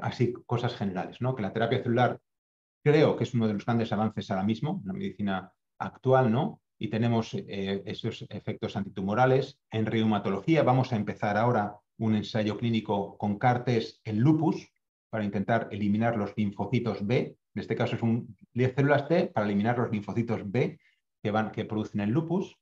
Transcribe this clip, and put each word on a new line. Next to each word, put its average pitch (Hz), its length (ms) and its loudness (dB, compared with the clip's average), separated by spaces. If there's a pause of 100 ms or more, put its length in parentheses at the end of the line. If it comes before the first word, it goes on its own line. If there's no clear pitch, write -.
así 120 300 0 (140)
cosas 117 320 -2
generales, 90 420 -6
¿no? 131 160 -2
Que 110 60 -6
la 95 100 -4
terapia 117 320 0
celular 120 380 2 (600)
creo 147 360 6
que 120 80 0
es - 80 -8
uno 113 140 2
de 104 80 0
los 98 100 -6
grandes 117 260 0
avances 107 400 -2
ahora 95 120 0
mismo 143 400 -2
en 98 40 -10
la 95 60 -6
medicina 95 600 -4 (260)
actual, 127 520 2
¿no? 151 300 -2 (180)
Y 107 80 -6
tenemos, 113 460 0
eh, 98 520 -6
esos 107 440 -8
efectos - 480 -8
antitumorales. 120 800 0 (100)
En 110 160 0
reumatología 110 760 2
vamos 127 300 4
a - 20 0
empezar 104 400 -2
ahora 110 420 2 (200)
un 110 180 2
ensayo 104 420 -2
clínico 110 600 -2
con 104 200 -2
car 123 280 2
Ts 113 400 -2
en 107 160 -2
lupus 156 500 2 (380)
para 110 140 -4
intentar 104 480 -2
eliminar 107 460 0
los 101 180 -4
linfocitos 104 720 -2
B. 127 300 0 (180)
En 98 60 -6
este - 160 -4
caso 117 180 -2
es - 60 -6
un, 117 340 -2 (180)
de 123 200 2
células 139 340 2
T - 200 4
para 107 180 0
eliminar 104 320 2
los 120 120 0
linfocitos 101 640 -2
B 143 260 0 (460)
que 107 80 0
van, 107 200 0
que 110 120 -6
producen 107 380 -4
el 101 80 0
lupus. 165 520 -2